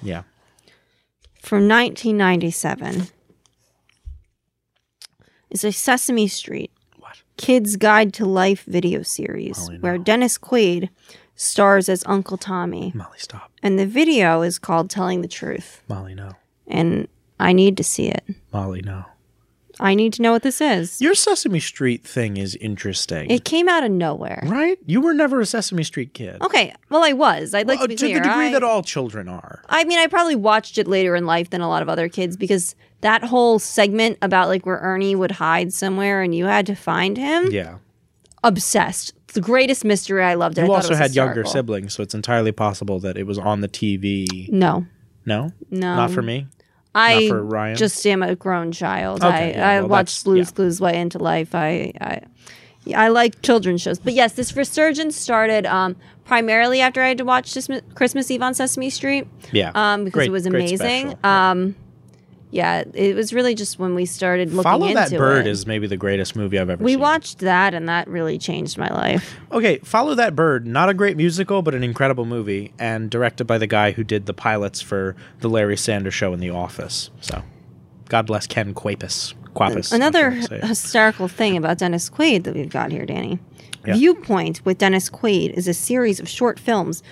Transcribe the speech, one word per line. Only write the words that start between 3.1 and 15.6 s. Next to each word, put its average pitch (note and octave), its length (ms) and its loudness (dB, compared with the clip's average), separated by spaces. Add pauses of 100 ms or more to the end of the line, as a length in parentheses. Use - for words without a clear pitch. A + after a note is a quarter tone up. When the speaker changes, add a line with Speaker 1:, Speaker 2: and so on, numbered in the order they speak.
Speaker 2:
is - 140 -6
a G#3 80 0
Sesame A#3+ 560 0
Street - 440 -10 (260)
Speaker 1:
What? - 240 -20 (160)
Speaker 2:
Kids G#3+ 380 2
Guide G#3+ 400 4
to A3 100 -2
Life F#3+ 380 2
video F3+ 400 -2
series - 560 -8
Speaker 1:
Molly, F3 160 -12
no. - 60 -14
Speaker 2:
where F3+ 160 -2
Dennis A3 400 2
Quaid F#3 520 0 (460)
stars G3 540 4
as F#3+ 180 0
Uncle G3 300 -2
Tommy. F3+ 580 -6
Speaker 1:
Molly, - 220 -14
stop. - 340 -18 (100)
Speaker 2:
And G3 160 2
the G3 80 2
video G#3+ 560 2
is E3+ 180 -2
called E3 300 -2
Telling F3+ 320 -2
the E3+ 60 -6
Truth. - 600 -12